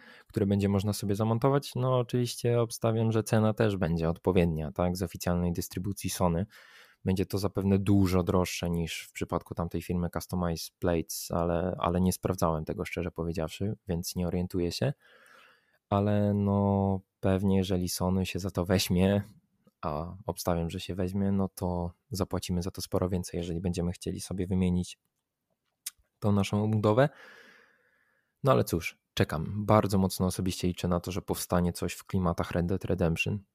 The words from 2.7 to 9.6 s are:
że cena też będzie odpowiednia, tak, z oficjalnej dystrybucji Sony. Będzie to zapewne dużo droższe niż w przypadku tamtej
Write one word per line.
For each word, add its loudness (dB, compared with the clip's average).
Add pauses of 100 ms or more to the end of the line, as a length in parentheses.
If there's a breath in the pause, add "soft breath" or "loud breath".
że 2
cena 4
też 2
będzie 0
odpowiednia, 2
tak, 0
z -6
oficjalnej -2
dystrybucji -6
Sony. 0 (580 loud breath)
Będzie 0
to -4
zapewne 2
dużo 4
droższe 0
niż -4
w -20
przypadku -6
tamtej -4